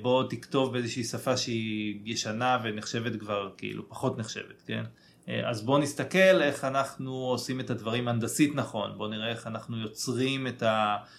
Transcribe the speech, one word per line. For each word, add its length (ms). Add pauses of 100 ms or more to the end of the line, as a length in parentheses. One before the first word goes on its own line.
בוא 280
תכתוב 420
באיזושהי 320
שפה 320
שהיא 680
ישנה 600
ונחשבת 560
כבר, 360
כאילו, 320
פחות 300
נחשבת, 480
כן? 160 (460)
אה, 220
אז 120
בוא 160
נסתכל 640
איך 220
אנחנו 500
עושים 460
את 100
הדברים 380
הנדסית 460
נכון, 440
בוא 100
נראה 220
איך 160
אנחנו 340
יוצרים 680
את 160 (560)